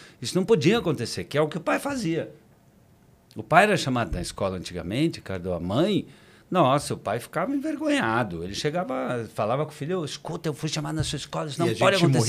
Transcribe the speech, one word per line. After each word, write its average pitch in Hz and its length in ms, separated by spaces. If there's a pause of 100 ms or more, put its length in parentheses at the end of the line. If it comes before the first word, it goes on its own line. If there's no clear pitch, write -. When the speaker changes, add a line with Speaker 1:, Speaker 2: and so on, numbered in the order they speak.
(220)
Speaker 1:
isso 123 140
não 185 80
podia 208 340
acontecer", 120 460
que - 120
é 143 40
o 156 80
que 151 80
o 165 40
pai 285 200
fazia. 214 500 (1040)
O 113 80
pai 170 220
era 208 120
chamado 123 360
na 90 100
escola 95 340
antigamente, 92 640
Ricardo, 95 340
a 87 60
mãe, 131 480 (420)
nossa, 143 460
o - 20
pai 101 220
ficava 190 380
envergonhado. 254 880
Ele 98 100
chegava, 131 800
falava 120 300
com 147 80
o - 20
filho, 165 300
"Escuta, 160 440
eu 147 60
fui 156 140
chamado 156 260
na 156 80
sua - 140
escola, 160 320
isso 135 100
não 165 80
Speaker 2:
E 113 60
a - 40
Speaker 1:
pode - 200
Speaker 2:
gente 175 140
Speaker 1:
acontecer." 120 180